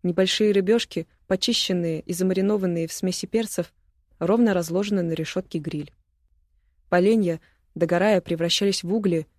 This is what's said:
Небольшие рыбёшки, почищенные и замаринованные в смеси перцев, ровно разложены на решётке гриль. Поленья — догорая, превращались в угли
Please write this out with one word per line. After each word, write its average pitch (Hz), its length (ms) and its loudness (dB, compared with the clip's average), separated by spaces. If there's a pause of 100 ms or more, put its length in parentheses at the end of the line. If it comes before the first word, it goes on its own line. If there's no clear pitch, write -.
Небольшие 190 500 2
рыбёшки, 196 560 0 (180)
почищенные 180 760 -2
и - 100 -8
замаринованные 185 760 0
в - 60 -10
смеси 185 340 -4
перцев, 220 460 -4 (460)
ровно 208 340 2
разложены 185 500 0
на 165 100 -2
решётке 160 460 -6
гриль. 151 360 -8 (960)
Поленья — 185 500 2 (340)
догорая, 175 460 2
превращались 170 640 -2
в 175 80 -2
угли 180 340 0 (120)